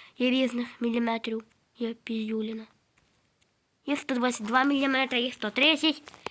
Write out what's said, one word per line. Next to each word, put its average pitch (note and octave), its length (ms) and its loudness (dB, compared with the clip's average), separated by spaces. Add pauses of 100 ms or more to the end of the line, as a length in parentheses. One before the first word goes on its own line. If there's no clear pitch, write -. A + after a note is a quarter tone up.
(180)
є B3 120 2
різних B3 380 0 (120)
міліметрів. A3+ 640 -2 (340)
Є A#3 160 -4
піздюліна. A3 760 -6 (1160)
Є C#4+ 120 0
сто - 180 -2
двадцять A#3+ 320 0
два B3+ 160 4
міліметра, C4+ 560 2
є B3 120 -2
сто - 180 -6
тридцять, D4+ 540 2 (280)